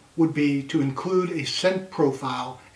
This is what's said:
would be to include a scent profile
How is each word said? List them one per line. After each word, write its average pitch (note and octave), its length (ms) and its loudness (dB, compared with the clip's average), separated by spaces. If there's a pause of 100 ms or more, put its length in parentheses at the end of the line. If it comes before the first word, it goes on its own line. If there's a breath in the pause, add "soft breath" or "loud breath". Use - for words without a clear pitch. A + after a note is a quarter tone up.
(160)
would D#3+ 180 4
be C#3+ 300 2
to D3+ 180 0
include F3 480 0
a D#3 140 -4
scent F#3+ 460 -2
profile C3 680 -2 (160 loud breath)